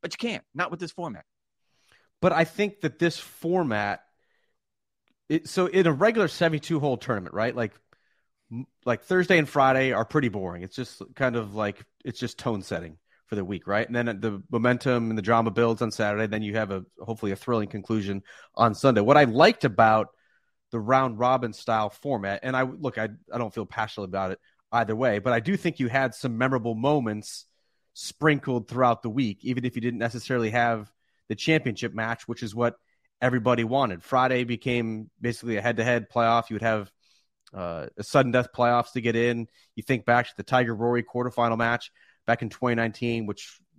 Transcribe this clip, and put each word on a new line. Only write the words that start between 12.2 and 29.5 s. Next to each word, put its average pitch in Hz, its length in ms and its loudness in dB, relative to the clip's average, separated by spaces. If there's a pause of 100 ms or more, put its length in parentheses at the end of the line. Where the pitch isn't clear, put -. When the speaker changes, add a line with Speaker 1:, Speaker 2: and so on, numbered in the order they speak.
Speaker 2:
tone 107 240 -4
setting 85 360 -8 (280)
for - 100 -8
the 98 80 -4
week, 92 220 -8
right? 104 200 0
And 120 80 -10
then 120 120 -2 (140)
the 101 300 -6
momentum 120 600 0
and 110 80 -2
the 104 40 -4
drama 113 280 2
builds 113 320 2
on 110 80 -2
Saturday. 107 360 -2
Then 107 160 -4
you 104 140 -4
have 107 140 -2
a, 95 140 -6 (160)
hopefully 107 320 -4
a 95 40 -2
thrilling 110 320 -2
conclusion 101 540 -4 (320)
on 113 200 4
Sunday. 120 260 4
What 127 160 8
I 147 80 10
liked 143 400 6
about 110 440 6 (640)
the 117 100 -4
round 127 380 2
robin 123 340 2
style 107 380 -2
format, 101 520 -4
and 131 140 -2
I, 131 60 2
look, 131 360 -4
I, 110 100 -2 (240)
I 120 60 -6
don't 110 160 -4
feel 107 120 -6
passionate 107 380 -6
about 95 280 -4
it - 80 -10 (300)
either 113 240 0
way, 113 240 2
but 123 140 0
I 117 80 2
do 180 160 -2
think - 240 -4
you 123 80 0
had 131 260 0
some 117 240 -6
memorable 123 360 0
moments 113 720 -2 (480)
sprinkled 135 760 0
throughout 120 340 2
the 117 80 -4
week, 110 320 -2
even 123 220 -4